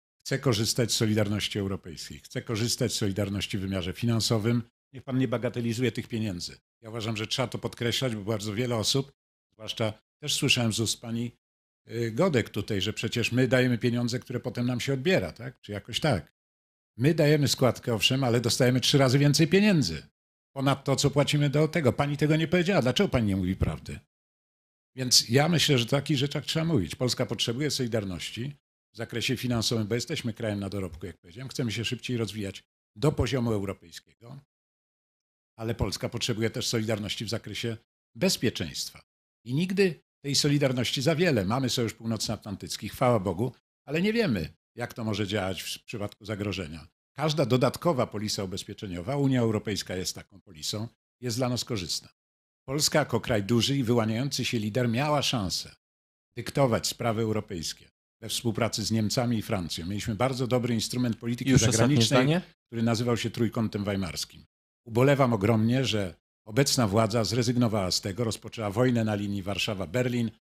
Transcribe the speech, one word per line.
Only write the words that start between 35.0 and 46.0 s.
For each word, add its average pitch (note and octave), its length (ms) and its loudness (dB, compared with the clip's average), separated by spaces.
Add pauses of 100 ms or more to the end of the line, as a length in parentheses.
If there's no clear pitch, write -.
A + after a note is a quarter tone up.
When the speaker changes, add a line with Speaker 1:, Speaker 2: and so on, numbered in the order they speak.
Speaker 1:
ale A2+ 180 -4
Polska A2+ 340 -2
potrzebuje A2+ 400 -2
też B2 180 -6
solidarności A2 580 -2
w G2+ 40 -8
zakresie A2 480 -6 (380)
bezpieczeństwa. A#2 840 -2 (440)
I A#2+ 80 -6
nigdy F#3 460 2 (240)
tej C#3 120 -2
solidarności C#3 680 2
za D#3 140 2
wiele. C#3 300 2
Mamy B2 240 0
Sojusz A2+ 240 -2
Północnoatlantycki, G#2+ 960 -6
chwała B2 300 4
Bogu, F#2+ 320 -2 (360)
ale D#3 140 -2
nie G#3+ 120 2
wiemy, B2 400 0 (220)
jak A#2 180 -8
to A#2+ 100 -8
może G#2 240 -2
działać F#2+ 340 -2
w - 220 -10
przypadku G#2 420 -10